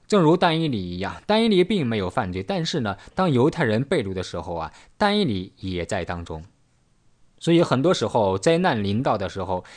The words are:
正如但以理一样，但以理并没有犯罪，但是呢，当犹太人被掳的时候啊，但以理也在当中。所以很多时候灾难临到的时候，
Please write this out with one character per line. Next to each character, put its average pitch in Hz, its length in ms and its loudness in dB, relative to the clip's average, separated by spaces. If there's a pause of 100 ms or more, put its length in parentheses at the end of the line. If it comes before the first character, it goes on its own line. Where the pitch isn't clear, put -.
正 208 140 4
如 160 140 6
但 175 240 2
以 160 80 0
理 98 220 -4
一 87 80 -8
样， - 280 -8
但 214 160 2
以 233 60 2
理 185 160 6
并 180 240 -2
没 113 100 -2
有 92 120 -2
犯 92 240 -4
罪， 92 100 -4
但 175 220 -4
是 160 160 -4
呢， 101 160 -4 (180)
当 185 160 2
犹 127 180 4
太 165 140 -2
人 110 180 2
被 139 220 -2
掳 98 100 -6
的 92 80 -4
时 - 160 -8
候 - 180 -8
啊， 113 180 -8 (240)
但 208 200 2
以 208 60 2
理 98 380 -2
也 90 240 -4
在 92 180 -4
当 85 220 -8
中。 80 180 -10 (1000)
所 165 100 0
以 170 120 6
很 131 180 0
多 170 100 4
时 - 140 0
候 98 320 2
灾 165 220 2
难 147 240 0
临 101 180 -2
到 135 160 0
的 190 100 -4
时 95 160 -8
候， 92 220 -6 (120)